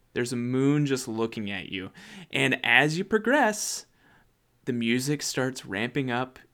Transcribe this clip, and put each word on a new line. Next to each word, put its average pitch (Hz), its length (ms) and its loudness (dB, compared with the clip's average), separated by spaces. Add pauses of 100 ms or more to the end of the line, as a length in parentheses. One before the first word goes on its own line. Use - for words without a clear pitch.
(140)
There's 123 200 -2
a 123 40 -2
moon 135 480 2
just 135 220 -2
looking 113 440 -4
at 92 180 -6
you. 95 220 -8 (400)
And 135 320 2
as 143 340 6
you 190 60 0
progress, 220 840 0 (800)
the 131 80 -2
music 123 480 0
starts 127 440 -4
ramping 120 440 -2
up. 127 300 -4 (140)